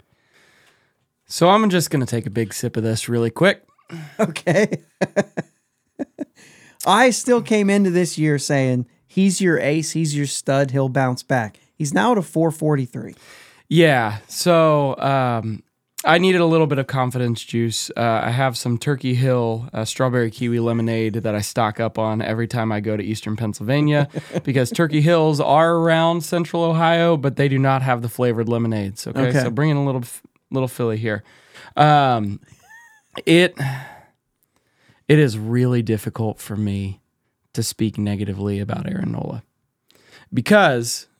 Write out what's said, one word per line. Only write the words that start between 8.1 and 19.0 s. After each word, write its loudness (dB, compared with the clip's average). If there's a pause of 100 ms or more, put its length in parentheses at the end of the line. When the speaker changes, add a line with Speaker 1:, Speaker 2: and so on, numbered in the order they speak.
Speaker 2:
year 2
saying 0 (260)
he's 2
your 2
ace. -2
He's -2
your -2
stud. -2
He'll 0
bounce -2
back. -4 (160)
He's -6
now 2
at 2
a 0
four 0
forty-three. -4 (540)
Speaker 1:
Yeah. 4 (100)
So, 2
um, -2 (420)
I 8
needed 4
a 6
little 4
bit -2
of -4
confidence -2
juice. -4
Uh, 0
I -2
have 0
some -2
Turkey -2